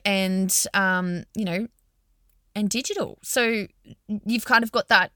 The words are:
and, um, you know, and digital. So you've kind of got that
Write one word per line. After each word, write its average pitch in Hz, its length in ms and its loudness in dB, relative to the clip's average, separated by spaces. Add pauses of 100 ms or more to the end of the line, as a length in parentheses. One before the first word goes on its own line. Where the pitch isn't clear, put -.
and, 190 720 0
um, 180 520 0 (100)
you 214 100 -2
know, 185 220 -2 (880)
and 208 140 0
digital. 311 540 -4
So 226 440 0 (580)
you've 220 200 -2
kind 233 180 4
of 220 80 -6
got - 180 -2
that 190 260 4